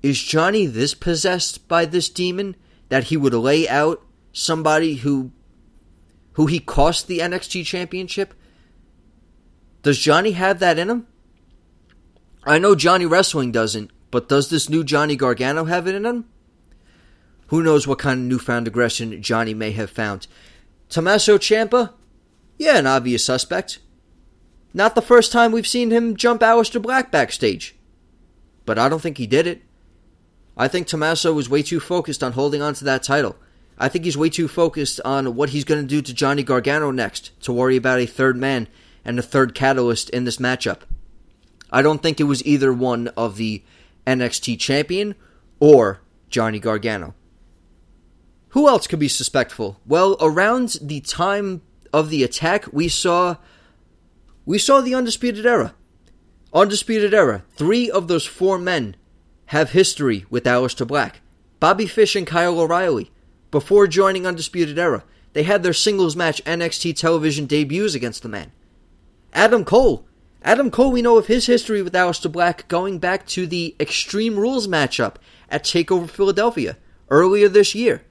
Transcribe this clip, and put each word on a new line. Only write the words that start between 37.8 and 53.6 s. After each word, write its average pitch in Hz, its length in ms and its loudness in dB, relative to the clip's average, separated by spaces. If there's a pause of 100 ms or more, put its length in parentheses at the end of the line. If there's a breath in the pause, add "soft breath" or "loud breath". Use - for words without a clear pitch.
a 127 60 0
third 131 320 0
man 127 300 -4 (360 soft breath)
and 120 140 -6
a 120 60 -4
third 131 320 0
catalyst 131 560 0
in 123 140 -4
this 117 120 -6
matchup. 127 440 -4 (880)
I 131 100 2
don't 147 220 2
think 160 160 0
it 151 60 2
was 139 200 -2
either 135 260 4
one 123 380 -2
of 110 280 -4
the 107 260 -6 (420 soft breath)
N 127 160 0
X 120 180 -4
T 120 160 -6
champion 180 600 -2 (440 soft breath)
or 123 420 8 (280)
Johnny 110 300 -2
Gargano. 107 560 -4 (1300)
Who 294 180 4
else 254 180 4
could 160 140 -6
be 147 80 0
suspectful? 117 800 -4
Well, 180 340 4
around 202 580 0
the 147 220 -10
time 190 600 -4 (280)
of 151 200 0
the 147 120 0
attack, 170 480 -2
we 165 160 -2
saw, 175 500 0 (1080 soft breath)